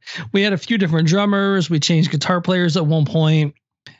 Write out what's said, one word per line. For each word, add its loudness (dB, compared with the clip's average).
<laughs> -14
we 2
had 0
a -2
few -4
different 0
drummers. 0
We 0
changed 2
guitar -2
players 0
at 0
one 2
point. 0